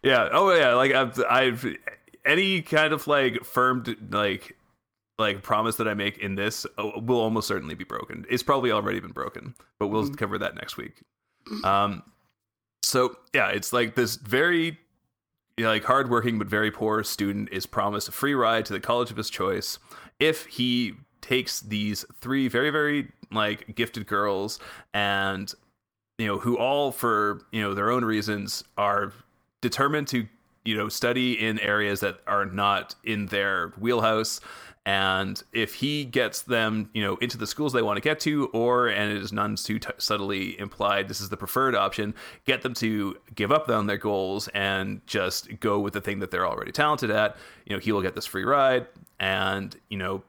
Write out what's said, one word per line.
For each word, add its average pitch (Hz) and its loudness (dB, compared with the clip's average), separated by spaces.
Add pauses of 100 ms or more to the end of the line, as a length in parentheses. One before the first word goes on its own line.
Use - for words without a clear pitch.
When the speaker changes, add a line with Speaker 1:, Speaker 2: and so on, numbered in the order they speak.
Speaker 1:
Yeah. 120 6
Oh, 190 6
yeah. 143 6
Like, 135 4
I've, 127 2 (120)
I've, 123 2 (480)
any 185 2
kind 156 2
of, 147 -2
like, 131 2
firm, 127 2 (260)
like, 101 -2 (640)
like, 104 0
promise 110 2
that 110 0
I 107 0
make 101 -2
in 98 -4
this, 101 -2 (120)
uh, 107 -4
will 117 2
almost 110 2
certainly 92 -4
be - -10
broken. - -8
It's 123 2
probably 127 2
already 101 0
been 90 -12
broken, - -8 (240)
but 104 0
we'll 107 2
Speaker 2:
Mm-hmm. 139 -4
Speaker 1:
cover 101 -2
that - -4
next - -12
week. - -14 (600)
Um, 98 2 (760)
so 127 2 (180)
yeah, 117 4
it's, 95 -4
like, 120 0
this 113 2
very, 165 2 (800)
you 113 -2
know, 113 4
like, 110 2
hardworking 120 2
but 104 -2
very 107 2
poor 107 0
student 101 -2
is 95 -4
promised 104 -2
a - -12
free 143 -2
ride 113 2
to 104 -6
the 95 -4
college 120 0
of 110 -12
his 107 -6
choice 95 -4 (400)
if 151 2
he 123 0 (260)
takes - -2
these 104 -4 (160)
three 131 -2
very, 143 2
very, 147 0 (240)
like, 107 -2
gifted 110 -4
girls 101 -2 (340)
and, 98 0 (640)
you 113 -2
know, 98 -2
who 117 0
all 135 0
for, 104 0 (140)
you 110 -2
know, 101 -2
their 101 0
own 123 2
reasons 104 -2 (120)
are 101 0 (480)
determined 143 0
to, 117 -2 (380)
you 110 0
know, 107 0
study 123 0
in 110 0
areas 104 0
that 95 -2
are 101 2
not 98 0 (100)
in 104 -2
their 98 0 (100)
wheelhouse. 110 2 (440)
And 98 0 (120)
if 113 -2
he 147 -2
gets 120 0
them, 110 0
you 110 -2
know, 98 0
into 120 -4
the 110 -6
schools 147 -2
they 123 2
wanna 104 0
get 156 2
to, 151 0
or, 120 2
and 104 0
it 101 -4
is 95 -8
none 104 -2
too 107 -4
t-, - -8 (100)
subtly 98 -2
implied, 101 0
this - -6
is 98 -8
the 101 -4
preferred 123 0
option, 101 0 (300)
get 131 0
them 127 -4
to 104 0 (180)
give 104 2
up 156 2
on 107 2
their 101 0
goals 98 -2
and 98 -2
just - -2 (140)
go 104 2
with 98 -2
the 101 -4
thing 101 -4
that 95 -6
they're 90 0
already - -4
talented 143 2
at, 107 2 (280)
you 104 -4
know, 101 -2
he 110 0
will 101 4
get 92 -2
this - -8
free 95 -4
ride. 131 4 (360)
And, 95 0 (160)
you 101 -6
know 95 -4